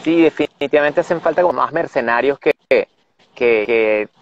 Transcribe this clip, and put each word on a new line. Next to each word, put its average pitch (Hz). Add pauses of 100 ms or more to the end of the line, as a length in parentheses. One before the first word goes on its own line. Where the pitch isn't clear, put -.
sí, 165
definitivamente 147
hacen 165
falta 165
como 160
más 123
mercenarios 135
que, 151 (180)
que, 117 (480)
que, 110 (140)